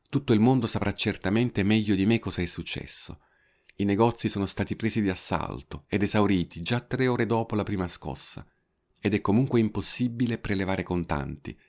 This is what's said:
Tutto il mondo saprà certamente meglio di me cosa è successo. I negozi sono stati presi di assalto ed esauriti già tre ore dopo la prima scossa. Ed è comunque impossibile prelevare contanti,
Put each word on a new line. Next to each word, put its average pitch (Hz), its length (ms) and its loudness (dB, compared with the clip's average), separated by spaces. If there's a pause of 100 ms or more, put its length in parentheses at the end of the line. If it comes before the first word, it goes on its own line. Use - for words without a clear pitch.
Tutto 139 240 -2
il 107 80 6
mondo 120 260 6
saprà 101 280 -2
certamente 107 680 0
meglio 104 320 4
di 95 100 2
me 113 140 4
cosa 95 220 -4
è 87 40 0
successo. - 760 -10 (560)
I 98 60 0
negozi 101 460 2
sono 98 160 -2
stati 95 320 -4
presi 113 240 -2
di 98 80 2
assalto - 800 -6
ed 101 140 0
esauriti 98 600 2
già 120 180 -2
tre 131 280 -2
ore 120 180 2
dopo 113 300 -2
la 104 80 0
prima 92 260 -2
scossa. - 580 -10 (500)
Ed 104 160 0
è 104 60 0
comunque 123 400 2
impossibile 117 800 -2
prelevare 95 460 -2
contanti, 73 840 -4